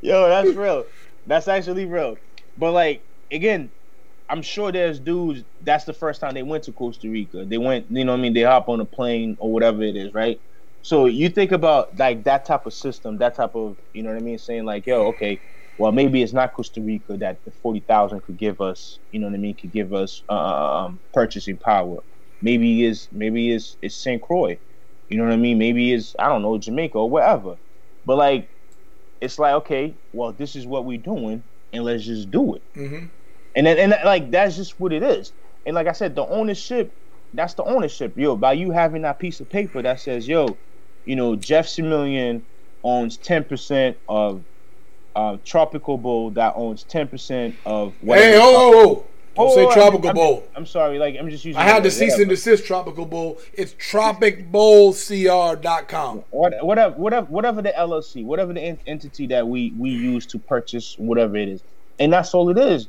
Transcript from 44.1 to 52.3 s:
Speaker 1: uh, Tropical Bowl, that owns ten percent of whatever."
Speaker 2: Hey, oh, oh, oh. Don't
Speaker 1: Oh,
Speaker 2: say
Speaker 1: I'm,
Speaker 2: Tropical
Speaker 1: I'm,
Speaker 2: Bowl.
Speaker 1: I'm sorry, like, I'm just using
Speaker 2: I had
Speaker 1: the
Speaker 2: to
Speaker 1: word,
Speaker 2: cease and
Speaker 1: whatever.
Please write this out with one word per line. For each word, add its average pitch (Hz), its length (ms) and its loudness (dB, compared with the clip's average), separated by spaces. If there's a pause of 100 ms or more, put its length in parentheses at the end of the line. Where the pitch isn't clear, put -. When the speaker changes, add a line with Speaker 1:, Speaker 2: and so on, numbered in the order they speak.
Speaker 1:
uh, 104 280 -2
Tropical 151 540 0
Bowl, 117 340 -2
that 110 240 0
owns 113 280 -6
ten 151 240 -4
percent 127 480 -6 (100)
of 107 360 -2
whatever." 156 260 8
Speaker 2:
Hey, 214 100 10
oh, 220 60 12
oh, 247 320 10
oh. 220 300 10 (300)
Don't 247 160 6
Speaker 1:
Oh, 262 40 8
Speaker 2:
say 247 120 10
Speaker 1:
I'm, 247 40 6
Speaker 2:
Tropical 202 380 8
Speaker 1:
I'm, 190 60 0
Speaker 2:
Bowl. 156 400 4
Speaker 1:
I'm 160 100 -10
sorry, 151 320 0
like, 143 220 -2
I'm 160 100 -6
just 151 160 -10
using 156 160 -2
Speaker 2:
I - 20 4
had 208 200 8
Speaker 1:
the 190 80 6
Speaker 2:
to 208 40 -2
Speaker 1:
word, 220 40 -4
Speaker 2:
cease 226 140 4
and 202 80 6
Speaker 1:
whatever. 196 80 4